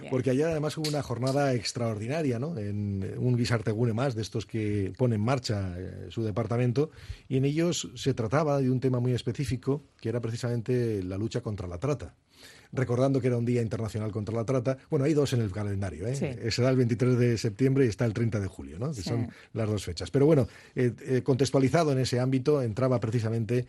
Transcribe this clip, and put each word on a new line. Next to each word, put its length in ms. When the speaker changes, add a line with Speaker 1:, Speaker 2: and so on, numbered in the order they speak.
Speaker 1:
bien. 100
Speaker 2:
Porque 200
ayer 160
además 320
hubo 100
una 140
jornada 520
extraordinaria, 880
¿no? 160
En 640
un 180
Gizartegune 560
más, 240
de 60
estos 240
que 500
pone 200
en 40
marcha, 580
eh, 300
su 160
departamento, 640
y 80
en 80
ellos 500
se 200
trataba 460
de 100
un 100
tema 200
muy 120
específico, 720
que 80
era 120
precisamente 840
la 140
lucha 220
contra 280
la 100
trata. 360
Recordando 480
que 80
era 100
un 80
día 160
internacional 500
contra 220
la 100
trata. 320
Bueno, 160
hay 80
dos 180
en 80
el 120
calendario, 540
¿eh? 100
Speaker 1:
Sí. 100
Speaker 2:
Eh, 240
será 180
el 80
veintitrés 400
de 220
septiembre 480
y 20
está 160
el 80
treinta 280
de 80
julio, 300
¿no? 100
Que 140
Speaker 1:
Sí. 60
Speaker 2:
son 220
las 140
dos 160
fechas. 260
Pero 160
bueno, 200
eh, 180
eh, 160
contextualizado 680
en 80
ese 200
ámbito, 400
entraba 400
precisamente 680